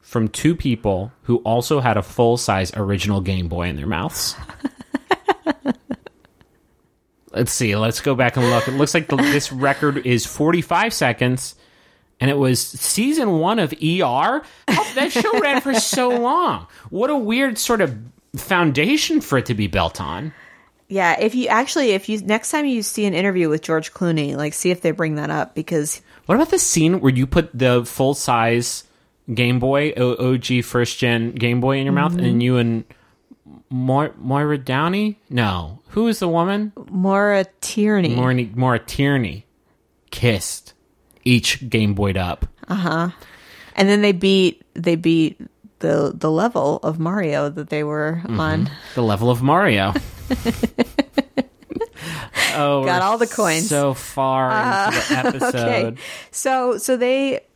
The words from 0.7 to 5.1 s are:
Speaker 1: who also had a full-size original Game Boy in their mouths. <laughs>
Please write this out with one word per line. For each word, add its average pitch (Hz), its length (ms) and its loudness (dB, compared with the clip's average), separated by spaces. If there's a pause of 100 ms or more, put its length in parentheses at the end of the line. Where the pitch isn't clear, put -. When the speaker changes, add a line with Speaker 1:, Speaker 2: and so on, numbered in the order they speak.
Speaker 1:
who 120 160 0
also 120 440 0
had 117 160 2
a 104 40 0
full-size 117 720 0
original 101 460 -2
Game 92 260 -2
Boy 87 200 -4
in 80 80 -4
their 73 100 -8
mouths. 101 560 -4
<laughs> - 1200 -6 (1700)